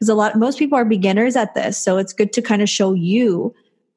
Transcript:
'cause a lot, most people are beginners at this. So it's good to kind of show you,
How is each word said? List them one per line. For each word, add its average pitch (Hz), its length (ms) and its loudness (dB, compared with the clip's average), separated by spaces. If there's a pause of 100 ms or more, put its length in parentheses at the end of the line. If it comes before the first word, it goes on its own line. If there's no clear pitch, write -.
'cause 214 80 -2
a 220 60 4
lot, 214 240 0
most 262 220 0
people 285 180 0
are 240 60 2
beginners 214 500 0
at 220 220 -2
this. - 200 -4
So 190 220 0
it's 196 140 -4
good 208 220 -2
to 247 60 -2
kind 214 220 0
of 202 60 2
show 190 260 0
you, 190 580 0 (440)